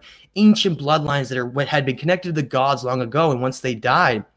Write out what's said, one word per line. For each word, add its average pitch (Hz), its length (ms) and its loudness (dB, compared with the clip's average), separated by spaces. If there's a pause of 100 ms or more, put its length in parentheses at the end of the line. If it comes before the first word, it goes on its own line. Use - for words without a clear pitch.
(380)
ancient 208 420 4
bloodlines 143 480 0
that 127 100 -4
are 123 80 -2
what 131 220 -4
had 143 180 0
been 127 120 -2
connected 175 320 -2
to 156 120 -2
the 127 60 -4
gods 135 380 -2
long 127 160 -2
ago. 147 300 0
And 123 100 -2
once 127 180 -4
they 127 160 -4
died, 123 480 0 (140)